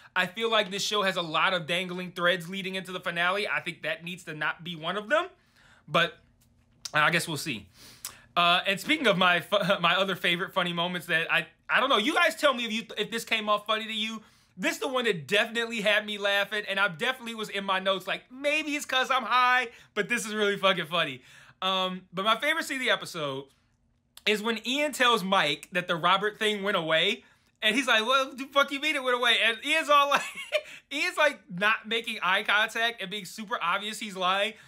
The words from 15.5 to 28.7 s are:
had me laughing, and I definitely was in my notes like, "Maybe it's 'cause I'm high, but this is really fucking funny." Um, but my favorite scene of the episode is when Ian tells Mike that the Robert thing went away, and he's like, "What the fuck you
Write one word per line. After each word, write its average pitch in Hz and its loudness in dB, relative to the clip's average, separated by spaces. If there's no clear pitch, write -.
had 208 2
me 208 -6
laughing, 202 0
and 196 -2
I 202 2
definitely 233 -4
was 214 -8
in 196 -6
my 190 0
notes 190 -2
like, 180 -6
"Maybe 285 -2
it's 294 -6
'cause 254 -2
I'm 254 2
high, 247 2
but 202 -2
this 226 -2
is 214 -6
really 202 2
fucking 185 2
funny." 151 -2
Um, 185 -2
but 185 -6
my 220 4
favorite 311 -2
scene 302 -6
of 254 -6
the 240 0
episode 147 -4
is 208 2
when 226 -2
Ian 285 0
tells 240 4
Mike 170 0
that 180 -4
the 175 0
Robert 185 2
thing 214 0
went 196 0
away, 170 2
and 214 2
he's 254 0
like, 220 4
"What 269 2
the 262 -8
fuck 277 4
you 277 -6